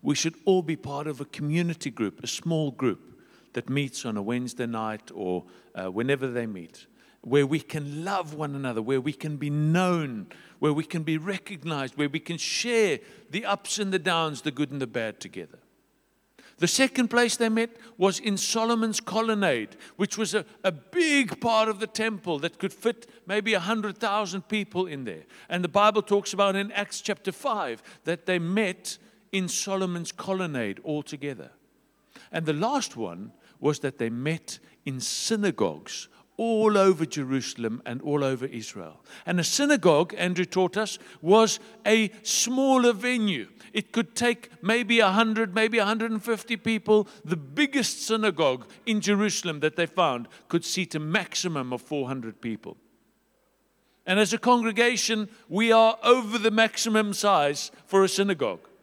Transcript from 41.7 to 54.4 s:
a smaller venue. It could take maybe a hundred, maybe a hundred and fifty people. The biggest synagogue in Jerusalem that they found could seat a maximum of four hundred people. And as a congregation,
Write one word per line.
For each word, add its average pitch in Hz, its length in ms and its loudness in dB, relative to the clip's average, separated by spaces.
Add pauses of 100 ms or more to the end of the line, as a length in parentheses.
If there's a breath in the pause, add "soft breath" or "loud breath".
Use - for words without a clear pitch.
a 220 260 4 (120 loud breath)
smaller 254 680 4
venue. 208 560 0 (240 loud breath)
It 208 180 -4
could 226 240 -2
take 240 340 -2 (140)
maybe 226 380 2
a 196 80 6
hundred, 220 440 2
maybe 220 260 2
a 202 60 2
hundred 226 260 0
and 214 120 -4
fifty 226 320 -2
people. 214 540 2 (160 loud breath)
The 160 100 0
biggest 220 680 -2
synagogue 156 640 0 (200 loud breath)
in 214 160 0
Jerusalem 196 580 0
that 156 160 0
they 170 100 2
found 135 440 0 (180 loud breath)
could 170 160 0
seat - 320 -4
a 156 40 -2
maximum 156 760 -4
of 120 80 -6
four 143 260 -6
hundred 120 320 -8
people. - 380 -8 (1300)
And 185 120 2
as 202 140 4
a 226 60 -2
congregation, 226 920 2 (200 loud breath)